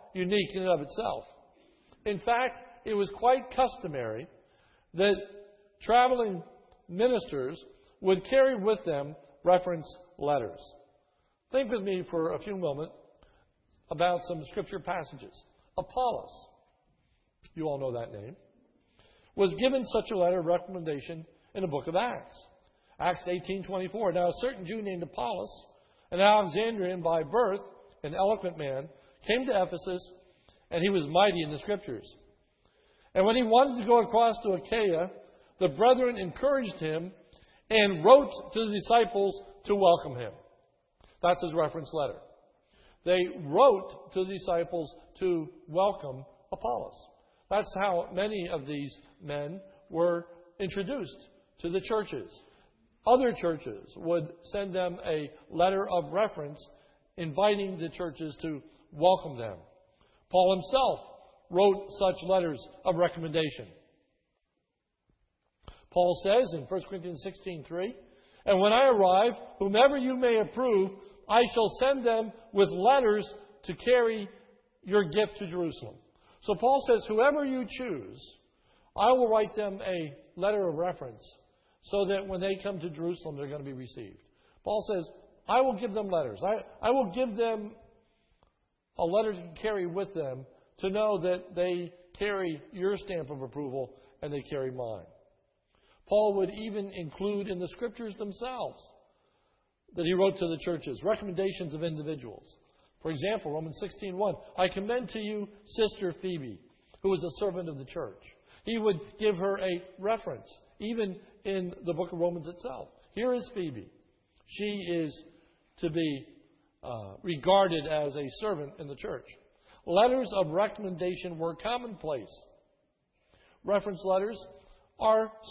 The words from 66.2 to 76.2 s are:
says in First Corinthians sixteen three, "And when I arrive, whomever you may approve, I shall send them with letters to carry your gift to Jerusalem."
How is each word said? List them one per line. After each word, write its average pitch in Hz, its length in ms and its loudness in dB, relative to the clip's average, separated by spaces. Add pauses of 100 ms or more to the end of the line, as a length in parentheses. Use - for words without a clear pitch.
says 202 300 2
in 143 140 -8
First 185 200 -6
Corinthians 175 360 -10
sixteen 175 420 -12
three, 185 280 -6 (520)
"And 196 140 6
when 208 140 6
I 262 140 6
arrive, 202 460 6 (260)
whomever 233 380 6
you 262 180 0
may 240 240 4
approve, 208 520 2 (380)
I 226 140 6 (100)
shall 220 160 2 (100)
send 269 260 2
them 226 260 2 (200)
with 196 180 6
letters 214 640 4 (320)
to 175 120 -8
carry 226 520 2 (560)
your 202 200 2
gift 196 340 0
to 202 100 -8
Jerusalem." 165 480 -6 (460)